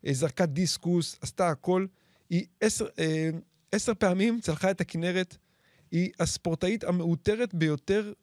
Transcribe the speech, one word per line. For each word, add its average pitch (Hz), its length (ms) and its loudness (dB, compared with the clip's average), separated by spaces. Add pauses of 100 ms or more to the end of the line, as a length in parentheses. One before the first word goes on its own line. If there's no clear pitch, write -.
אה, 139 80 0
זרקה 156 320 0
דיסקוס, 170 720 0
עשתה - 280 -2
הכל. 180 380 0 (440)
היא 175 160 0 (140)
עשר, 214 260 0 (120)
אה, 160 320 0 (420)
עשר 226 220 0
פעמים 202 460 2
צלחה 185 300 0
את 190 100 -2
הכנרת, 180 560 -2 (540)
היא 175 200 0 (100)
הספורטאית 180 640 -2
המעוטרת 180 720 0
ביותר 175 580 0 (100)